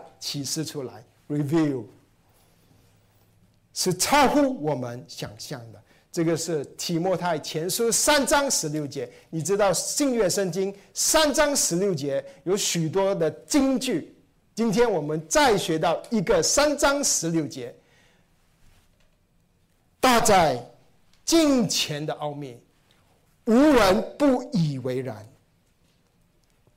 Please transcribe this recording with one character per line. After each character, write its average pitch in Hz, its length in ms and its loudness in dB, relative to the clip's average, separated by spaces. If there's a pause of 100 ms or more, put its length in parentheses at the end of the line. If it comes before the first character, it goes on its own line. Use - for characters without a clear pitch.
(200)
启 - 240 -8
示 147 220 -6
出 147 180 -10
来， 110 180 -14 (280)
reveal， 147 560 0 (1900)
是 185 200 -2
超 269 340 4
乎 285 340 2
我 151 140 -2
们 123 320 -10
想 - 320 -12
象 131 220 -14 (100)
的。 104 100 -20 (300)
这 170 140 -2
个 165 100 0
是 156 300 -4 (120)
提 175 200 -4
摩 180 180 0
太 170 240 -2
前 156 300 -6
书 233 200 -2
三 294 360 2
章 277 260 2
十 - 180 -2
六 151 160 -6
节。 131 240 -10 (200)
你 165 120 -6
知 170 140 -2
道 202 160 2
《新 269 420 -2
约 214 160 2
圣 190 220 -2
经》 190 240 -4 (180)
三 311 400 2
章 285 220 2
十 - 200 -2
六 190 200 0
节 139 300 -4 (180)
有 190 140 -2
许 170 320 -2
多 196 240 0
的 165 160 0 (160)
金 269 340 2
句， - 380 -6 (380)
今 226 160 0
天 233 200 2
我 180 80 -2
们 151 280 -6
再 277 280 4
学 165 220 -2
到 165 320 0
一 226 140 0
个 185 180 2
三 294 340 2
章 285 280 0
十 - 260 -2
六 165 160 -2
节。 127 300 -12 (2250)
大 247 200 4
哉， 170 400 4 (640)
金 285 460 4
钱 151 340 -4
的 151 120 -6
奥 151 160 -8
秘， 139 280 -14 (840)
无 226 80 2
人 226 640 4
不 262 360 2
以 147 260 0
为 127 220 -4
然。 110 220 -12 (1500)